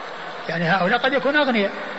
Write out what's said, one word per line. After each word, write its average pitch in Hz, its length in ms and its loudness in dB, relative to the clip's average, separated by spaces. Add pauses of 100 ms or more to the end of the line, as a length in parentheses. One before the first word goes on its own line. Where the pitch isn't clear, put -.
(500)
يعني 131 160 0
هؤلاء 190 340 2
قد 262 140 0
يكون 277 220 2
أغنياء، 240 360 2 (280)